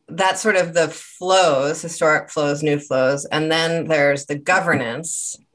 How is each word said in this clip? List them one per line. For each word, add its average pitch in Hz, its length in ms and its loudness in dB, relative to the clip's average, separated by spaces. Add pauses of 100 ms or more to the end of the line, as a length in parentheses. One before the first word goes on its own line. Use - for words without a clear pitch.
that's 185 320 0
sort 208 160 2
of 175 160 0
the 165 160 2
flows, 160 960 0
historic 165 480 0
flows, 147 320 -2
new 147 160 0
flows. 139 480 0
And 156 260 -2
then 165 360 0
there's 143 360 2
the 147 140 -6
governance, 156 1000 -2 (180)